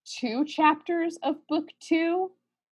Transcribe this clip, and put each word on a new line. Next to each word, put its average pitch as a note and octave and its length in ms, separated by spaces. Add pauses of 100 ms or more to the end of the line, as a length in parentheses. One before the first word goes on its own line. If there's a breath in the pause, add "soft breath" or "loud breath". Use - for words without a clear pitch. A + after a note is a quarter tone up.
two B3 400
chapters E4 800
of D4+ 240
book D4+ 200 (120)
two, E4+ 500 (420)